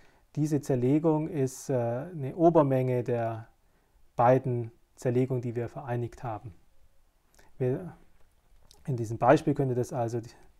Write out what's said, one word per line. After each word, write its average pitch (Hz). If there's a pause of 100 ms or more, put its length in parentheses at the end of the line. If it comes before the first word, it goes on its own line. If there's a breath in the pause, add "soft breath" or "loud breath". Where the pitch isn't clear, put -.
(380 soft breath)
diese 147
Zerlegung 151
ist, 135
äh, 143
eine 131
Obermenge 135
der 113 (640)
beiden 123 (240)
Zerlegungen, 127
die 117
wir 117
vereinigt 120
haben. 107 (1040 soft breath)
Wir, 147 (880)
in 135
diesem 117
Beispiel 147
könnte 135
das 120
also 120
die, - (300)